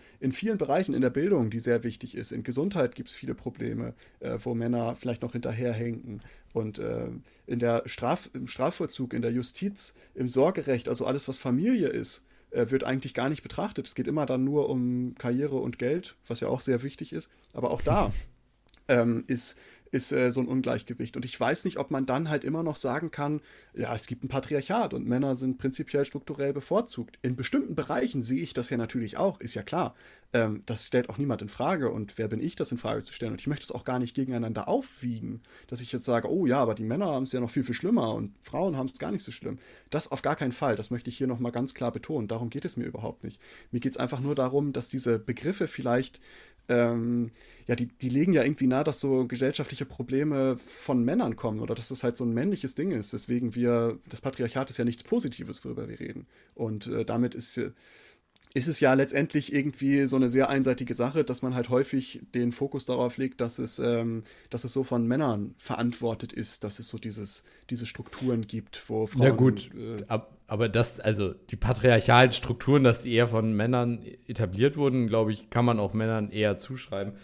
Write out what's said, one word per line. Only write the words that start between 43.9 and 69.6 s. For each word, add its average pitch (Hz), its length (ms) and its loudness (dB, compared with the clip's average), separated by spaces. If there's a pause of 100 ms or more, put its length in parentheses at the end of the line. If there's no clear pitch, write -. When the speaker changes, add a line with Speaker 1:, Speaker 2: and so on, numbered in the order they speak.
Speaker 1:
einfach 127 240 -2
nur 143 140 0
darum, 135 380 2
dass 123 160 -4
diese 123 320 2
Begriffe 151 480 -2
vielleicht, 127 520 0 (480)
ähm, 120 640 2 (360)
ja, 120 100 2
die, 123 120 0
die - 200 -6
legen 147 240 4
ja 151 100 8
irgendwie 139 240 2
nahe, 131 180 4
dass 147 140 0
so 131 280 2
gesellschaftliche 127 580 -2
Probleme 131 760 0
von - 460 0
Männern 143 320 2
kommen 107 240 -2
oder 113 140 -2
dass 113 140 -6
das 131 140 -6
halt 120 140 0
so 127 80 -4
ein 117 80 2
männliches 139 420 0
Ding 196 160 -2
ist, 110 220 -4
weswegen 120 420 -2
wir, 117 440 2 (100)
das - 140 -12
Patriarchat 127 480 -4
ist - 80 -6
ja 123 60 0
nichts 120 200 -2
Positives, - 600 -4
worüber - 240 -8
wir - 120 -12
reden. - 260 -10 (280)
Und, 110 320 -4
äh, 113 180 -2
damit 120 300 0
ist, - 240 -6
äh, - 140 -4 (840)
ist 135 120 2
es 156 100 0
ja 131 160 8
letztendlich 139 580 2
irgendwie 139 540 4
so 131 80 0
eine 131 140 6
sehr 127 200 6
einseitige 131 460 2
Sache, 139 300 2
dass - 180 -4
man 123 140 0
halt 117 140 0
häufig 131 500 0 (160)
den 120 160 2
Fokus 139 340 -4
darauf 123 300 0
legt, 131 240 -4
dass 117 180 -2
es, - 220 -6
ähm, 117 420 0 (260)
dass - 140 -6
es 123 100 -6
so 135 120 0
von 120 240 2
Männern 120 500 0
verantwortet 117 760 -2
ist, - 300 -8
dass 104 160 -6
es 117 80 -10
so - 100 -8
dieses, 104 460 -10 (260)
diese 120 160 -4
Strukturen 117 640 -2
gibt, - 420 -10
wo 110 280 0
Speaker 2:
Na 127 100 8
Speaker 1:
Frauen, 127 100 8
Speaker 2:
gut, 123 380 4